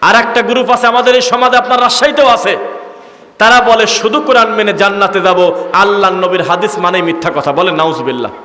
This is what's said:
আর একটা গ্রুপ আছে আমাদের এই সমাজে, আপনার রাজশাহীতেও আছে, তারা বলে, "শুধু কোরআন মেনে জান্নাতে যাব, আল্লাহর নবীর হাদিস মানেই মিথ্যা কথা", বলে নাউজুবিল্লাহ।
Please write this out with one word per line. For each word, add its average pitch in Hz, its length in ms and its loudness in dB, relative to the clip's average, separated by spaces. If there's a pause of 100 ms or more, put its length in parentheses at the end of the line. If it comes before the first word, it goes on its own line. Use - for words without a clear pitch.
আর - 140 2
একটা 233 260 0
গ্রুপ 240 280 -2
আছে 247 180 0
আমাদের 247 280 2
এই 254 60 2
সমাজে, 247 360 0
আপনার 247 240 0
রাজশাহীতেও 269 460 2
আছে, 208 300 0 (800)
তারা 240 240 4
বলে, 226 260 2
"শুধু 220 340 -2
কোরআন 247 280 2
মেনে 214 240 -2
জান্নাতে 196 480 0
যাব, 180 420 2 (100)
আল্লাহর 196 400 2
নবীর 185 280 -2
হাদিস 185 380 -2
মানেই 180 220 0
মিথ্যা 165 340 -4
কথা", 143 160 -2
বলে 175 200 0
নাউজুবিল্লাহ। 156 600 -4 (140)